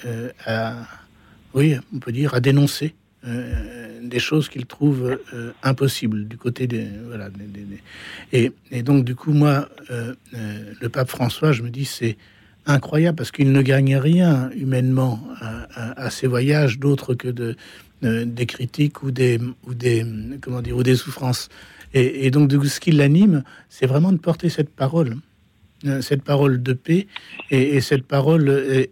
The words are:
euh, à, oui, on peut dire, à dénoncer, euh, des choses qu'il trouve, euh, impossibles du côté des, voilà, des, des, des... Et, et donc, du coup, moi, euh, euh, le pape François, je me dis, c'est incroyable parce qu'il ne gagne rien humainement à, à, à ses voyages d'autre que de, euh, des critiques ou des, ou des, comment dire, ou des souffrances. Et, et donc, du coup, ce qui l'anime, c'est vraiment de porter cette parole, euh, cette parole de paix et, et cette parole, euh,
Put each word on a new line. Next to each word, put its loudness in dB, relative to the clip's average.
euh, -10
à, -4
oui, 2
on -6
peut -10
dire, -2
à 2
dénoncer, 2
euh, -8
des -4
choses 0
qu'il -10
trouve, 0
euh, -12
impossibles -2
du -14
côté -4
des, -4
voilà, -12
des, -16
des, -16
des... -16
Et, 4
et -6
donc, 4
du -4
coup, -4
moi, 4
euh, -8
euh, -12
le -6
pape -2
François, 0
je -4
me -6
dis, -6
c'est -4
incroyable 2
parce -8
qu'il 2
ne 6
gagne 4
rien 4
humainement 0
à, -10
à, -10
à -4
ses -4
voyages 2
d'autre 0
que -6
de, -6
euh, 0
des -4
critiques -4
ou -4
des, 2
ou -8
des, 0
comment -8
dire, -6
ou 2
des 4
souffrances. -4
Et, 2
et 2
donc, 6
du 4
coup, 0
ce -6
qui 0
l'anime, 6
c'est -2
vraiment 4
de 2
porter 0
cette -2
parole, 0
euh, -2
cette -2
parole 2
de 0
paix 0
et, 2
et 2
cette 0
parole, 4
euh, 2